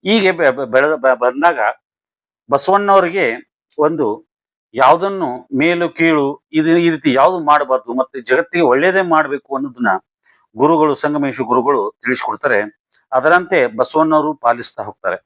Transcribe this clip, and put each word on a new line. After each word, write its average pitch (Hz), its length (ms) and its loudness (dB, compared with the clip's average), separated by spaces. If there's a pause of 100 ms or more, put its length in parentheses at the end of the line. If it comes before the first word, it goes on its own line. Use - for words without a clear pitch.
ಹೀಗೆ 196 280 2
ಬೆ-, 165 180 2
ಬೆ-, 131 160 -6
ಬೆಳೆದ 135 260 2
ಬ-, 131 260 0
ಬಂದಾಗ 131 420 0 (880)
ಬಸವಣ್ಣವರಿಗೆ 190 760 2 (520)
ಒಂದು 151 300 0 (680)
ಯಾವ್ದನ್ನು 151 800 0
ಮೇಲು 170 340 0
ಕೀಳು 156 640 -2
ಇದು, 156 240 2
ಈ 170 140 2
ರೀತಿ 151 220 -2
ಯಾವ್ದು 156 320 2
ಮಾಡಬಾರ್ದು, 131 480 0
ಮತ್ತೆ 131 280 -6
ಜಗತ್ತಿಗೆ 170 440 0
ಒಳ್ಳೇದೇ 165 380 2
ಮಾಡ್ಬೇಕು 147 540 -2
ಅನ್ನೋದನ್ನ 123 320 -6 (680)
ಗುರುಗಳು, 151 380 2
ಸಂಗಮೇಶ 143 460 -4
ಗುರುಗಳು 123 420 0 (220)
ತಿಳಿಸ್ಕೊಡ್ತಾರೆ. 117 560 -2 (520)
ಅದರಂತೆ 160 540 2
ಬಸವಣ್ಣವರು 151 680 0
ಪಾಲಿಸ್ತಾ 117 480 -4
ಹೋಗ್ತಾರೆ. 98 440 -8